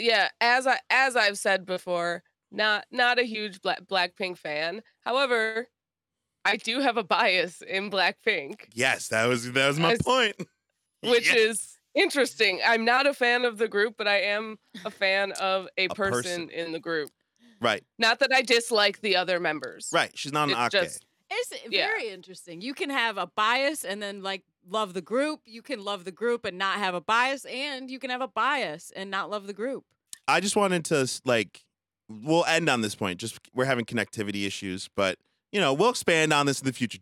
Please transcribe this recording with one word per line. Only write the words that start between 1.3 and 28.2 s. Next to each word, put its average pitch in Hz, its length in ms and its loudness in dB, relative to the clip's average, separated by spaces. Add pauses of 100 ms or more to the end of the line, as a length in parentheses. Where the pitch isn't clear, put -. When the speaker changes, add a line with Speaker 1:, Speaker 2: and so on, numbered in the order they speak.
Speaker 1:
said 190 260 0
before, 175 560 -4 (300)
not, 208 400 0
not 247 260 2
a 254 60 2
huge 214 400 -6
Bla-, 180 180 -2
Blackpink 180 560 -2
fan. 165 460 -6 (180)
However, 233 680 0 (760)
I 262 140 2
do 240 240 -2
have 240 160 2
a 226 60 -2
bias 180 600 2
in 196 260 -4
Blackpink. 185 840 -2
Speaker 2:
Yes, 120 340 0
that 113 180 2
was, 123 260 0
that 135 160 4
was 143 120 2
my 165 140 4
Speaker 1:
As 233 100 0
Speaker 2:
point. 247 320 2 (340)
<laughs> - 320 -20
Speaker 1:
which 233 260 2
Speaker 2:
Yes. 170 100 4
Speaker 1:
is 220 400 0 (160)
interesting. 247 720 2
I'm 226 180 4
not 254 220 4
a 277 80 4
fan 247 320 2
of 226 140 -2
the 226 80 0
group, 208 300 0
but 208 100 -2
I 202 140 4
am 208 360 -4 (260)
a 208 80 -6
fan 196 420 0
of 190 340 -2 (100)
a 185 80 2
Speaker 2:
A 175 40 -4
Speaker 1:
person 175 580 -2
Speaker 2:
person. - 20 -16
Speaker 1:
in 170 220 -8
the 160 80 -6
group. 160 320 -6 (500)
Speaker 2:
Right. 110 220 0 (160)
Speaker 1:
Not 226 200 4
that 262 140 2
I 262 80 4
dislike 226 600 2
the 196 140 0
other 180 240 0
members. 135 540 -6
Speaker 2:
Right. 143 240 2
She's 143 160 -8
not 151 160 2
an 131 80 0
Speaker 1:
It's 120 180 2
Speaker 2:
Ake. 190 80 4
Speaker 1:
just - 220 -8 (460)
Speaker 3:
It's - 20 -14 (160)
Speaker 1:
Yeah. 190 180 0
Speaker 3:
very 392 220 -4
interesting. 185 520 -16
You 262 120 -8
can 311 160 -6
have 233 280 -2
a 180 100 -4
bias 269 560 0
and 202 180 -6
then, 202 220 -10
like, 196 200 -6 (240)
love 196 260 -4
the 185 80 -6
group. 277 440 -4
You 226 160 -20
can 220 220 -10
love 202 220 -8
the 190 60 -10
group 233 340 -4
and 180 120 -6
not 190 220 -4
have 185 160 -2
a 175 60 -6
bias, 247 440 0
and 262 440 -8
you 254 100 -12
can 262 100 -10
have 254 120 -4